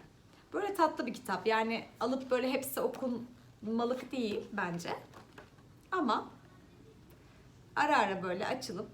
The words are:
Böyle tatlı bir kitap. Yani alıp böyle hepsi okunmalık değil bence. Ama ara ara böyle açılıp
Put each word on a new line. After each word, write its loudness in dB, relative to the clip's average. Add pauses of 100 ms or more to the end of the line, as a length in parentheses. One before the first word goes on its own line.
(520)
Böyle 0
tatlı 4
bir -4
kitap. -4
Yani 2 (140)
alıp 0
böyle 2
hepsi -2
okunmalık -2
değil -2
bence. -4 (1000)
Ama 2 (1500)
ara 6
ara 2
böyle -2
açılıp -4